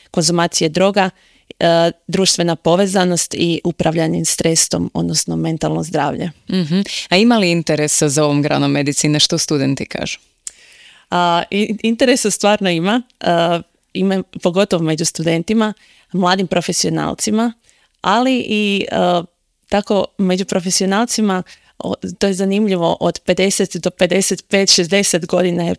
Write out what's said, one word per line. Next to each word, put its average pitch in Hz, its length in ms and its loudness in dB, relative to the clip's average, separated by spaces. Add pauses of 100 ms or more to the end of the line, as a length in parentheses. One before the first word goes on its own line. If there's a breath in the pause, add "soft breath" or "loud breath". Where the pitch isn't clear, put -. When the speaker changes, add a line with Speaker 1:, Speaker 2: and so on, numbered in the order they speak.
(100)
Speaker 1:
konzumacije 170 580 0
droga, 185 420 2 (500 soft breath)
e, 170 300 4 (160)
društvena 170 500 0
povezanost 180 800 0
i 170 300 0
upravljanje 165 600 -2
stresom, 165 720 0
odnosno 170 420 -4
mentalno 160 460 -2
zdravlje. 151 480 -4 (200)
Speaker 2:
Mhm. 180 300 0 (300 loud breath)
A 175 60 4
ima 226 220 4
li 185 120 2
interesa 156 580 0
za 147 160 2
ovom 147 180 2
granom 143 280 0
medicine? 143 500 0
Što 165 180 0
studenti 139 480 -2
kažu? - 320 -8 (920 loud breath)
Speaker 1:
A, 175 400 2
i-, 208 320 -2
interesa 233 480 2
stvarno 202 400 0
ima, 185 320 0 (180)
e, - 60 -4 (680)
ima 190 280 0 (200)
pogotovo 185 400 2
među 160 220 -2
studentima, 170 680 0 (400 soft breath)
mladim 185 340 2
profesionalcima, 175 1040 -2 (480 soft breath)
ali 247 380 2
i, 208 520 0
e, - 60 -2 (720)
tako 202 360 0 (140)
među 185 260 0
profesionalcima, 190 1000 -2 (360 loud breath)
o, 190 160 -4 (240)
to 196 80 0
je 196 80 2
zanimljivo, 190 640 0
od 170 180 -2
pedeset 190 580 0
do 175 140 -2
pedeset 185 580 0
pet, 196 220 2
šezdeset 185 560 0
godina 180 360 0
je 175 160 -2